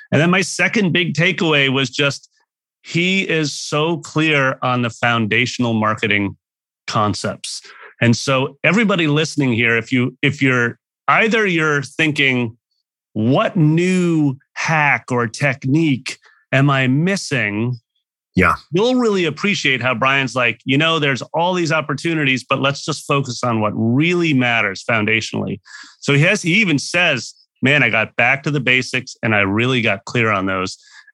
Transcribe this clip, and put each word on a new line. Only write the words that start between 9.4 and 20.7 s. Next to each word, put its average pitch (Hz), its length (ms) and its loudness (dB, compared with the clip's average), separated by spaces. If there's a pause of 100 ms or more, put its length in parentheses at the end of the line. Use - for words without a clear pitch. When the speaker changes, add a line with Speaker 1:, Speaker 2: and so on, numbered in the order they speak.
Speaker 1:
here, 117 240 2
if 113 140 -4
you, 127 300 0
if 147 180 -2
you're, 123 380 0 (300)
either 208 400 2
you're 156 340 0
thinking, 135 760 0 (580)
"What 135 440 0
new 165 800 2 (160)
hack 147 560 0
or 120 160 0
technique 135 920 -2 (320)
am 139 180 4
I 135 160 2
missing?" 127 920 -2 (560)
Speaker 2:
Yeah. 87 200 4 (160)
Speaker 1:
you'll 226 240 2
really 208 300 2
appreciate 147 560 -2
how 127 120 0
Brian's 131 420 0
like, 120 280 -2
"You 131 140 0